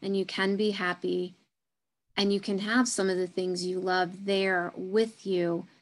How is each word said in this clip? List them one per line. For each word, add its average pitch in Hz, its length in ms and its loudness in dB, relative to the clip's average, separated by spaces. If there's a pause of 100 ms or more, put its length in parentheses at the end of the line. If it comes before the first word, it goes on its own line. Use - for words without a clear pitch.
and 196 160 -2
you 190 80 0
can 196 300 0
be 214 160 2
happy 180 640 -2 (800)
and 202 160 2
you 196 60 2
can 196 200 -2
have 233 280 2
some 190 220 0
of 180 80 0
the 185 100 0
things 180 380 -2
you 185 140 -2
love 185 460 0
there 190 500 0
with 208 500 -2
you. 175 400 0 (160)